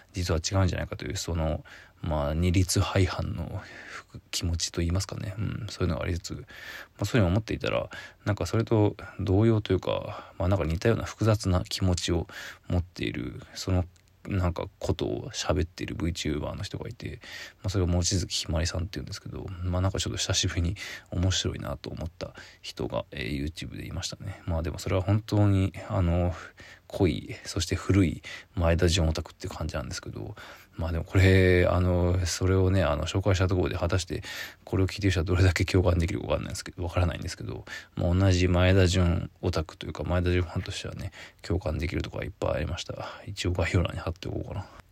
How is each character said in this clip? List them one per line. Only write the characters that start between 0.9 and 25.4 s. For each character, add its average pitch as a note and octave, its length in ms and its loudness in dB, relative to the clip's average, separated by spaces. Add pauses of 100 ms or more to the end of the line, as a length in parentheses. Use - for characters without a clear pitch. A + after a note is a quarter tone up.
と - 80 -8
い - 60 -6
う、 - 40 -6
そ E2+ 200 -4
の、 D#2+ 280 0 (380)
ま D2+ 300 0
あ、 - 40 0
二 F2 160 2
律 F#2 300 2
背 F#2+ 240 4
反 E2+ 280 -4
の - 300 -8 (680)
気 - 160 -4
持 E2 120 0
ち - 140 -4
と F2 100 -2
言 E2+ 80 2
い - 20 2
ま F#2 100 2
す - 60 -6
か - 80 -10
ね。 - 240 -8
う - 20 -2
ん、 - 280 -4
そ - 140 -4
う F2 40 2
い - 20 2
う - 20 0
の D2 60 -2
が - 60 -4
あ - 40 -2
り E2+ 120 -2
つ - 0 -
つ、 - 140 -10
ま C#2+ 100 -10 (560)
あ、 G#2 60 0
そ A2+ 120 2
う - 20 8
い - 20 8
う - 20 8
の F2 60 6
を - 20 4
思 F#2+ 80 4
っ - 20 -2
て D#2+ 140 -4
い - 20 -8
た G#1+ 140 -2
ら、 - 180 -2 (360)
な G#2 80 2
ん - 20 0
か F2 100 -2
そ A2 120 0
れ A2+ 60 2
と G#2+ 320 4 (240)
同 G2+ 280 6
様 A2+ 120 6
と G2 140 0
い F#2 40 4
う - 20 2
か、 - 580 -4
ま F2 80 0
あ、 - 20 4
な G2 80 6
ん - 40 2
か D2+ 60 2
似 E2 120 0
た - 100 2
よ A2+ 80 6
う - 40 -2
な - 60 -4
複 - 200 -4
雑 G#2+ 240 4
な F2+ 140 4
気 - 200 -4
持 F2+ 120 4
ち - 160 -2
を E2+ 160 0 (400)
持 F2 120 2
っ E2+ 40 -2
て - 220 -6
い A1+ 60 -2
る、 B1 300 -8 (140)
そ - 160 -4
の、 F2+ 140 2 (420)
な F2+ 220 0
ん E2+ 40 -4
か - 140 -4 (100)
こ - 160 -2
と - 120 -2
を - 260 -4
喋 E2+ 320 0
っ - 20 0
て - 180 -10
い - 40 -6
る - 80 -6
VTuber D2 600 -4
の - 80 -8
人 - 140 -10
が - 120 -8
い - 40 -12
て、 - 280 -12 (420)
ま - 40 -4
あ、 - 20 -2
そ G2 100 0
れ F2+ 60 4
を - 20 2
望 F2 160 2
月 F2 240 0
ひ - 240 -4
ま E2 80 0
り E2+ 80 0
さ F2 120 -4
ん F2 40 -2
っ E2+ 40 -6
て - 120 -8
い - 20 -8
う - 20 -10
ん - 40 -10
で - 60 -10
す - 80 -12
け - 80 -14
ど、 - 180 -8 (160)
ま F2+ 160 0
あ、 - 20 2
な F#2+ 80 2
ん - 20 -4
か - 80 -2
ち - 60 -2
ょ - 60 -4
っ - 20 -6
と G2 40 -6
久 - 180 -2
し - 120 2
ぶ F2 100 -2
り F2 40 2
に E2+ 140 0 (340)
面 F#2 220 2
白 - 240 -2
い - 40 -8
な - 180 -6
と - 120 -10
思 - 160 -8
っ D#2+ 40 -6
た - 260 -12 (260)
人 - 260 -8
が、 - 240 -4
え C#2 120 -8
ー、 C#2 200 -4
YouTube - 340 -8
で - 100 -10
い A2 40 -10
ま E2+ 120 -6
し - 60 -6
た - 140 -12
ね。 G2 220 -10
ま E2+ 140 0
あ、 - 20 -2
で E2 80 -2
も E2+ 80 -8
そ - 120 -6
れ F#2+ 60 0
は F#2 60 2
本 G2+ 200 2
当 G#2 260 4